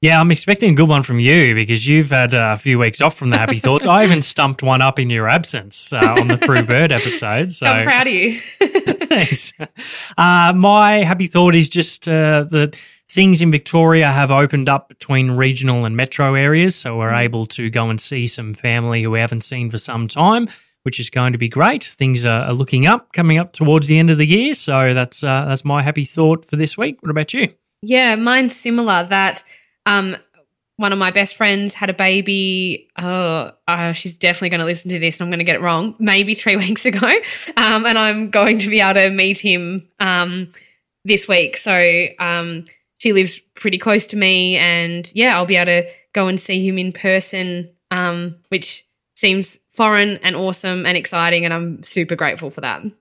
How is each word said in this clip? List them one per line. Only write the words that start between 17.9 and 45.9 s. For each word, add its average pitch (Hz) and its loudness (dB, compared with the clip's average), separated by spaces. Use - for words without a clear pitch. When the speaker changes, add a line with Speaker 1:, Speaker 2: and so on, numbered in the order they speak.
Speaker 1:
and 110 -4
see 123 -4
some 110 -8
family 117 -2
who 113 -2
we 113 0
haven't 113 -2
seen 120 -8
for 110 -8
some 113 -6
time, 214 2
which 131 -6
is 117 -8
going 127 0
to 120 -4
be 117 -2
great. 208 0
Things 127 -2
are, 117 2
are 123 -4
looking 127 0
up, 226 2
coming 165 2
up 175 -2
towards 156 2
the 156 4
end 165 4
of 156 2
the 151 2
year, 226 2
so 135 0
that's, 127 -4
uh, 135 0
that's 135 -4
my 143 0
happy 147 -2
thought 160 0
for - -8
this 151 -2
week. 208 -6
What - -8
about 151 -4
you? 247 -2
Speaker 2:
Yeah, 240 0
mine's 240 0
similar, 226 0
that, 196 0
um, 196 0
one 202 -2
of 196 -4
my 185 0
best 196 -2
friends 202 0
had 196 -6
a 190 -2
baby. 190 -2
Uh, 175 -4
uh, 170 -2
she's 170 -10
definitely 175 -2
gonna 170 -2
listen 170 -6
to 180 -6
this 160 -2
and 175 -6
I'm 175 -6
gonna 170 -4
get 170 0
it - -4
wrong. 175 -2
Maybe 208 0
three 208 0
<laughs> - 0
weeks 202 -4
ago. 220 0
Um, 220 2
and 226 2
I'm 214 -2
going 214 2
to 202 -4
be 214 2
able 190 4
to 190 4
meet 190 -2
him, 180 -4
um, 180 -2
this 196 0
week. 180 0
So, 175 0
um, 170 -6
she 226 0
lives 185 0
pretty 190 -4
close 208 0
to - -12
me 185 2
and, 170 -2
yeah, 226 2
I'll 180 0
be 185 0
able 175 2
to 175 -10